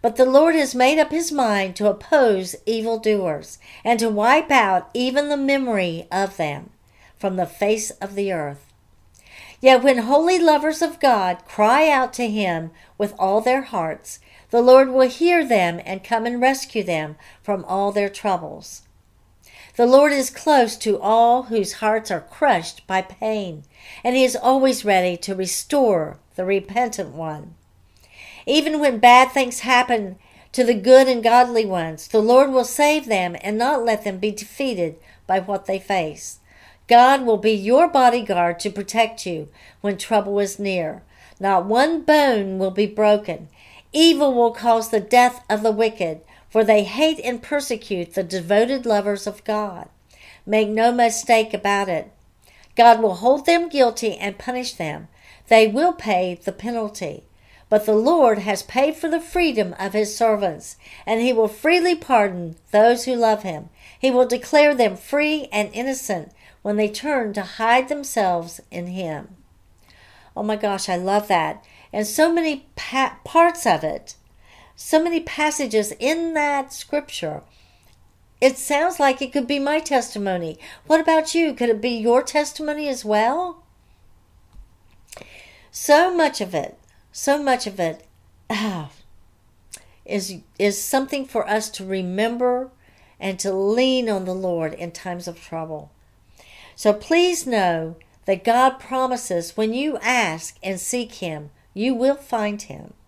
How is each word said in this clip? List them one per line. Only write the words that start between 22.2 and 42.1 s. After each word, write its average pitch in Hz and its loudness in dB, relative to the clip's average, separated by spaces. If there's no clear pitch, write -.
crushed - -2
by 190 -2
pain, 190 -8
and 254 0
he 262 4
is 247 2
always 262 2
ready 180 2
to 196 -8
restore 190 -2
the 180 -6
repentant 196 -4
one. 160 -12
Even 302 0
when 254 0
bad 247 8
things 247 -2
happen 240 0
to 254 0
the 240 2
good 254 8
and 240 -2
godly 233 4
ones, 165 -6
the 220 2
Lord 262 6
will 254 2
save 294 0
them 180 -2
and 214 -4
not 254 0
let 214 -2
them 190 -8
be 214 -4
defeated 208 -6
by 190 0
what 196 -6
they 190 -6
face. 165 -6
God 254 8
will 220 2
be 220 0
your 240 4
bodyguard 202 2
to 208 -6
protect 220 -4
you 156 -8
when 202 -4
trouble 202 -2
is 202 -4
near. 180 -6
Not 190 0
one 285 0
bone 226 2